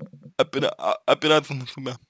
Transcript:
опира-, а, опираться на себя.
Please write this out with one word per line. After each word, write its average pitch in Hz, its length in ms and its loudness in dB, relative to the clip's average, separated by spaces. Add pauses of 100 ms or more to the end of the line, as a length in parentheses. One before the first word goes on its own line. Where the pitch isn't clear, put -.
(380)
опира-, - 400 -2
а, 92 160 0 (120)
опираться 151 480 4
на 127 120 -8
себя. 127 300 -10 (140)